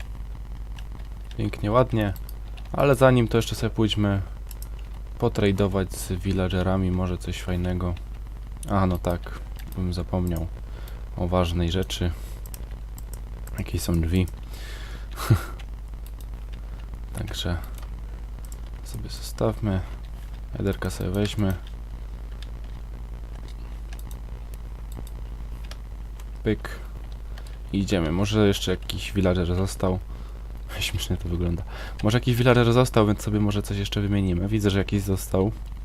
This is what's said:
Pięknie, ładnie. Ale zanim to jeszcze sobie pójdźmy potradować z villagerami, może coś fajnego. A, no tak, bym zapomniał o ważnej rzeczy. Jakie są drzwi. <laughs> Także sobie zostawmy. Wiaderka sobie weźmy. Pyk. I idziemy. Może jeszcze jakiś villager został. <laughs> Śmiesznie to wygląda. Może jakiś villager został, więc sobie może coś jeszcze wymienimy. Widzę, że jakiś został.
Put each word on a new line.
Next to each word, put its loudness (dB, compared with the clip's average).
Pięknie, 0
ładnie. 4
Ale 6
zanim 8
to 4
jeszcze 0
sobie 0
pójdźmy 4
potradować 4
z -4
villagerami, 2
może 2
coś -4
fajnego. 0
A, 4
no 4
tak, -2
bym 0
zapomniał 0
o 0
ważnej 4
rzeczy. 0
Jakie -2
są 2
drzwi. 4
<laughs> -4
Także -2
sobie -6
zostawmy. 0
Wiaderka 0
sobie -2
weźmy. 2
Pyk. 0
I 2
idziemy. 4
Może 6
jeszcze 4
jakiś -4
villager 4
został. 2
<laughs> -2
Śmiesznie 0
to -2
wygląda. 0
Może 6
jakiś 4
villager 8
został, 8
więc 4
sobie 2
może 2
coś -2
jeszcze 0
wymienimy. 2
Widzę, 4
że 4
jakiś 2
został. 2